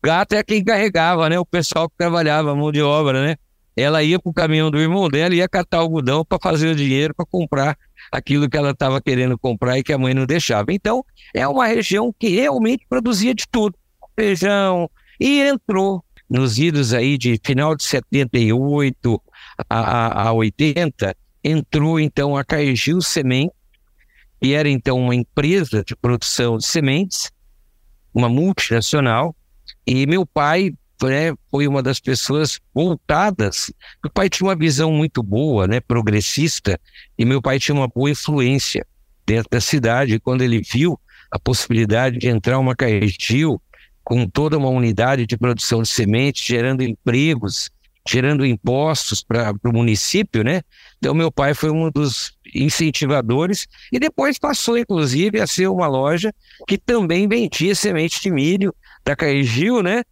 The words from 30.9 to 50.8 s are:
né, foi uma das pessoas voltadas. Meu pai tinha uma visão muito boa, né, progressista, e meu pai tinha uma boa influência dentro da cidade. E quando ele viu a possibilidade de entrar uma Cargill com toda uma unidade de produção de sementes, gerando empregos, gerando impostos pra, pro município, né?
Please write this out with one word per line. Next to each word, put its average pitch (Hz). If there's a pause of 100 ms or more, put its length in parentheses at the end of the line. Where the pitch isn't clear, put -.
né, 139 (160)
foi 143
uma 139
das 127
pessoas 139 (140)
voltadas. 165 (320)
Meu 151
pai 196
tinha -
uma 190
visão 160
muito 151
boa, 107
né, 110
progressista, 107 (400)
e 113
meu 127
pai 135
tinha 147
uma 135
boa 127
influência 135 (400)
dentro 110
da 117
cidade. 123
E 110
quando 127
ele 117
viu 151 (320)
a -
possibilidade 120
de 123
entrar 123
uma 127
Cargill 117 (420)
com 120
toda 151
uma 135
unidade 123
de 113
produção 117
de 113
sementes, 120
gerando 127
empregos, 120 (400)
gerando 135
impostos 131
pra, 113
pro 117
município, 117
né? 151 (360)